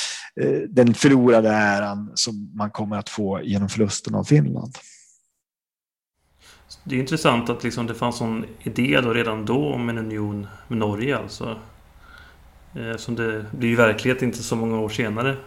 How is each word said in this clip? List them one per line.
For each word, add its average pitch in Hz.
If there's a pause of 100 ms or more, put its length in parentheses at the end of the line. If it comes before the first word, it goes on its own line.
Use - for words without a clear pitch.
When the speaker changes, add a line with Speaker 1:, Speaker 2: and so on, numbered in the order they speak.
(420)
Speaker 1:
eh, 139 (100)
den 120
förlorade 123
äran 104
som 104
man 104
kommer 107
att 101
få 98
genom 101
förlusten 107
av 98
Finland. 135 (2000)
Speaker 2:
Det 135
är 127
intressant 131
att 120
liksom 120
det 117
fanns 120
en 113 (180)
idé 131
då 117
redan 110
då 135
om 120
en 117
union 104 (200)
med 120
Norge, 107
alltså. 110 (1160)
Eh, 113
som 117
det 110
blir 123
ju 117
verklighet 117
inte 113
så 120
många 113
år 107
senare. 117 (120)